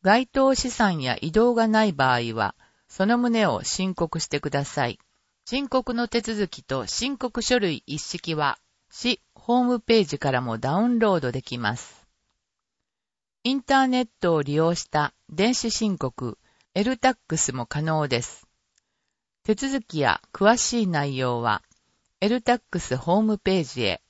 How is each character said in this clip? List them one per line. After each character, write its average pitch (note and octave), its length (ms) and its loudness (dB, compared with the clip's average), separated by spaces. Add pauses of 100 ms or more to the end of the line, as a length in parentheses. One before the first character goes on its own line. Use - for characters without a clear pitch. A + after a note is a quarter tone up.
該 A3+ 240 4
当 C4+ 280 4
資 B3+ 160 -4
産 F#3+ 300 0
や B2+ 200 0
移 D#3+ 120 -4
動 A#3 220 4
が A3+ 120 4
な A3 180 4
い G3+ 80 2
場 C3+ 220 2
合 A#2 200 0
は、 G#2+ 200 0 (340)
そ - 180 -2
の A#3 120 4
旨 A#3 280 2
を A#2+ 180 0
申 F#3 300 -4
告 E3 260 -4
し - 80 -8
て - 120 -2
く D3 100 -6
だ C#3 140 -2
さ C3+ 240 -2
い。 A2 100 -8 (480)
申 C4+ 220 -4
告 B3+ 260 -2
の A#3+ 140 -2
手 A#3 120 0
続 G#3 280 -4
き - 140 -18
と C3 240 -4
申 C4 300 -4
告 A#3+ 240 -6
書 B3 180 0
類 F3+ 280 -2
一 D3+ 160 -8
式 - 320 -8
は、 D3 240 0 (320)
市 - 300 -2 (140)
ホ A#3+ 260 0
ー B3 40 2
ム B3 160 0
ペ A3+ 200 4
ー G3 40 2
ジ D3 140 -4
か C#3+ 120 0
ら B2+ 100 0
も A#2 180 -4
ダ C3 160 -2
ウ A3 140 2
ン A#3+ 100 0
ロ G#3+ 180 4
ー E3 40 0
ド B2+ 120 -2
で C3 80 -6
き - 160 -10
ま A#2 200 -2
す。 - 300 -20 (1400)
イ B3+ 100 0
ン C#4 80 -2
タ C4+ 220 2
ー - 20 2
ネ B3+ 160 2
ッ A#3 60 -4 (120)
ト F3 140 4
を D3+ 80 2
利 C#3+ 120 -2
用 D#3+ 200 2
し - 100 -6
た D3 300 -2 (160)
電 G3+ 240 2
子 A#3 160 -2
申 G#3 260 -2
告、 B2+ 400 -6 (380)
エ G3+ 100 0
ル B3 140 0
タ C4 120 4
ッ A#3+ 60 -6 (100)
ク D#3+ 120 -4
ス - 160 -2
も B2+ 100 -6
可 D3 160 -6
能 D#3 280 0
で B2 120 0
す。 - 260 -14 (1000)
手 G#3+ 100 2
続 C4+ 260 -2
き D#3+ 200 -6
や B2 200 2 (120)
詳 G#3 240 4
し A#3+ 260 -2
い G3+ 40 0
内 C#3+ 300 -2
容 B2 240 -2
は、 A2+ 220 0 (580)
エ G3+ 80 0
ル A#3+ 140 0
タ A#3+ 120 2
ッ A#3+ 160 -4
ク F#3 80 -4
ス - 180 -4
ホ F3+ 240 0
ー - 20 2
ム G#3+ 160 0
ペ F#3+ 220 2
ー D#3 40 -2
ジ B2+ 180 -6
へ。 F#2+ 280 -2